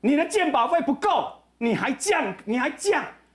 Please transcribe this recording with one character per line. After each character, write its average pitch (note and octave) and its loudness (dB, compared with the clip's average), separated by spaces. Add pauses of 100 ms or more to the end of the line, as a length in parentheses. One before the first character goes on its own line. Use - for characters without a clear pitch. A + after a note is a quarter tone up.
你 C#4 2
的 E4 2
健 E4+ 0
保 A#3+ 2
费 E4+ 2
不 D#4 0
够， - 0 (260)
你 A#3 0
还 - -2
降， D4 -2 (100)
你 A3+ -2
还 C4 0
降 D#4 -2 (300)